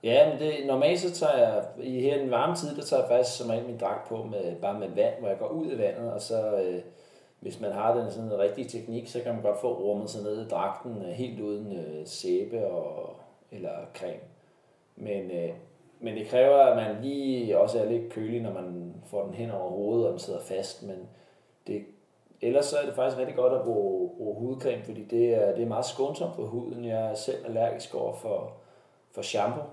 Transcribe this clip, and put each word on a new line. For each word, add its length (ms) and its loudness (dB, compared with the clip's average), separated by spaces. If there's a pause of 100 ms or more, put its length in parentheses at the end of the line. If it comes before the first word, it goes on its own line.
Ja, 260 8
men 100 -2
det, 140 0 (140)
normalt 320 4
så 120 0
tager 260 2
jeg, 260 6 (140)
i 240 -4
her 160 4
den 140 0
varme 240 2
tid, 200 -6
der 80 -8
tager 180 4
jeg 80 0
faktisk 280 4
som 120 -4
regel 160 0
min 120 -8
dragt 300 -2
på 160 -6
med, 380 -4
bare 180 -2
med 100 -6
vand, 300 2
hvor 100 -4
jeg 100 -2
går 80 -4
ud 240 -4
i 60 -4
vandet, 360 0
og 80 -4
så, 400 0
øh, 200 -2 (580)
hvis 220 -10
man 100 -4
har 260 2
den 140 -2
sådan 280 -4
rigtige 300 2
teknik, 380 -8
så 160 -6
kan 100 -2
man 100 -6
godt 180 0
få 120 0
rummet 360 -2
sig 140 -8
ned 220 -4
i 40 -14
dragten, 520 -4
øh, 60 -8
helt 340 -6
uden, 360 -6
øh, 300 -10
sæbe 600 -2
og, 480 -6 (360)
eller 200 -8 (220)
creme. 260 -10 (760)
Men, 360 -6
øh, 180 -4 (500)
men 160 -6
det 120 -6
kræver, 300 8
at 180 10
man 260 -2
lige 580 0
også 200 4
er 100 4
lidt 240 -2
kølig, 280 -4
når 120 -4
man 400 -8 (120)
får 200 -4
den 80 -10
hen 180 -6
over 180 -4
hovedet, 360 2
og 60 2
den 80 -6
sidder 220 -6
fast, 420 -6
men 120 -10 (720)
det, 180 -6 (560)
ellers 240 4
så 120 0
er 80 2
det 100 -4
faktisk 220 0
rigtig 180 -4
godt 180 6
at 80 2
bruge, 560 0
bruge 220 -4
hudcreme, 440 -2
fordi 200 -12
det 300 4
er, 220 4
det 80 0
er 40 0
meget 180 0
skånsomt 500 -2
for 100 -4
huden. 400 -6
Jeg 240 0
er 40 -2
selv 320 -4
allergisk 500 0
over 200 -2
for, 360 -4 (600)
for 100 -10
shampoo. 520 0